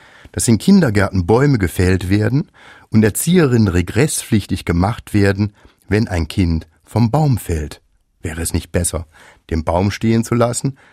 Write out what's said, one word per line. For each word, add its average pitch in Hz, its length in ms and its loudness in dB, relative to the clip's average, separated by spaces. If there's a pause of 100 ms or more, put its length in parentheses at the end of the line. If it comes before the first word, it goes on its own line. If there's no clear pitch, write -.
(340)
dass - 160 -4
in 110 80 4
Kindergärten 104 680 2
Bäume 127 320 2
gefällt 92 520 0
werden 107 420 0 (380)
und 107 140 2
Erzieherinnen 123 640 2
regresspflichtig 101 960 -2
gemacht 90 480 -2
werden, 101 400 0 (340)
wenn 110 220 0
ein 85 180 -2
Kind 85 400 -2 (160)
vom 110 280 -2
Baum 143 260 0
fällt? 78 440 -8 (400)
Wäre 82 200 -8
es 82 120 -6
nicht - 200 -6
besser, 80 340 -4 (420)
den 80 140 -4
Baum 90 280 0
stehen 113 340 0
zu 120 100 -4
lassen 120 420 -2 (160)